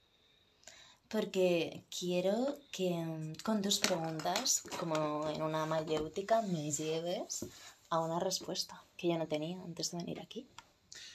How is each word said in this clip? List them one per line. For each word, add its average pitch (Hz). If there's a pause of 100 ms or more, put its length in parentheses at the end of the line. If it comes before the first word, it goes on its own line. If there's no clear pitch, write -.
(1080)
Porque 185 (140)
quiero 190 (140)
que, 185
mm, 160
con 220
tus 196
preguntas, 175 (180)
como 156
en 151
una 156
mayéutica, 160
me 156
lleves 165 (440)
a 165
una 165
respuesta 180 (120)
que 175
yo 170
no 160
tenía 156
antes 165
de 175
venir 170
aquí. - (680)